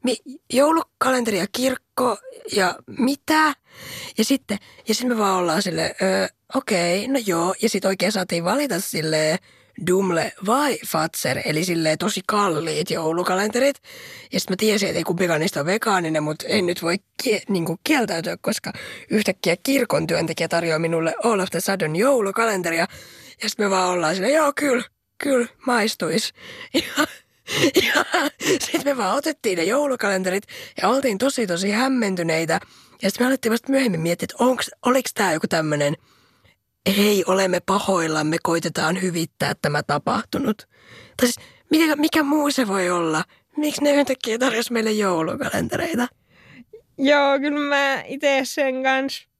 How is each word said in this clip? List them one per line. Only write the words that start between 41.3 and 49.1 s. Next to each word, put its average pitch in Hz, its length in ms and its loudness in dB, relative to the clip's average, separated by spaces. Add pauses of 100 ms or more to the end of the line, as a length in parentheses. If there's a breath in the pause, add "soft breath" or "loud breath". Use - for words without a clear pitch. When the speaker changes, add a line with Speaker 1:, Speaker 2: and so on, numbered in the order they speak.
Speaker 1:
mikä, 311 260 2
mikä 311 260 0
muu 285 280 2
se 254 180 0
voi 190 220 0
olla? 165 340 0 (320 soft breath)
Miksi 294 280 -2
ne 285 80 4
yhtäkkiä 269 460 0
tarjosi 240 340 0
meille 220 200 0
joulukalentereita? 214 1160 -2 (880 loud breath)
Speaker 2:
Joo, 277 400 4
kyllä 294 220 -2
mä 277 460 0
ite 277 380 0
sen 262 380 -2
kans 262 440 -2 (140)